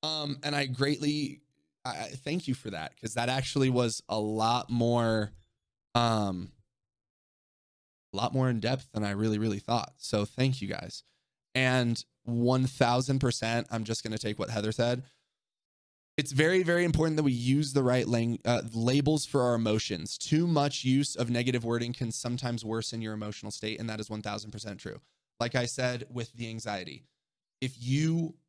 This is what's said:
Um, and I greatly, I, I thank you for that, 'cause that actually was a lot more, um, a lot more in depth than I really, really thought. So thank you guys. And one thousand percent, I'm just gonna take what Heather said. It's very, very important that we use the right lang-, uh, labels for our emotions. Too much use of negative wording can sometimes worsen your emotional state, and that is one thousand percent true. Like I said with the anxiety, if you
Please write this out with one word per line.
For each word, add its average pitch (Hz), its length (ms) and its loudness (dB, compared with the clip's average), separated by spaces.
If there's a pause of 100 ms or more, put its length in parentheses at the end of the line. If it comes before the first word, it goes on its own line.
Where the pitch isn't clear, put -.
Um, 151 400 -6
and 147 140 -2
I 143 100 0
greatly, 143 760 -2 (420)
I, 131 60 -6
I 98 180 -8 (160)
thank 165 240 -4
you 131 60 0
for 113 160 -12
that, 78 280 -10
'cause 113 160 -10
that 120 140 0
actually 131 420 2
was 123 380 2
a 110 100 -2
lot 110 520 2
more, 117 640 2 (640)
um, 107 560 0 (1600)
a - 40 6
lot 110 160 6
more 131 160 6
in 117 100 4
depth 127 340 0
than 107 120 0
I 101 60 2
really, 107 280 4
really 104 220 2
thought. 113 380 0
So 104 260 2
thank 131 360 0
you 98 60 -6
guys. - 380 -8 (500)
And 127 480 2 (220)
one 120 420 2
thousand 131 540 2
percent, 117 500 0
I'm 113 140 -4
just 110 180 -6
gonna 110 160 -6
take 107 200 -4
what 104 120 -4
Heather 110 220 -2
said. 123 320 0 (1120)
It's 143 140 -4
very, 165 320 4
very 170 200 4
important 160 320 2
that 156 60 0
we 143 80 4
use 131 420 0
the 139 120 2
right 127 220 2
lang-, 117 380 0
uh, 117 180 0 (120)
labels 139 500 2
for - 160 0
our 123 140 2
emotions. 107 640 -2
Too 165 300 2
much 147 360 0
use 135 300 2
of 120 160 -2
negative 120 340 0
wording 120 280 -2
can 120 180 -6
sometimes 120 540 -6
worsen 113 360 -4
your 110 120 -6
emotional 104 400 -8
state, 110 260 -8
and 113 100 -6
that 110 120 -8
is 104 100 -10
one 107 100 -8
thousand 104 300 -8
percent 104 300 -12
true. - 200 -12 (380)
Like 120 160 -4
I 123 120 0
said 123 440 -4
with 120 220 -8
the 117 160 -10
anxiety, 101 560 -8 (560)
if 131 180 -4
you 160 560 0 (140)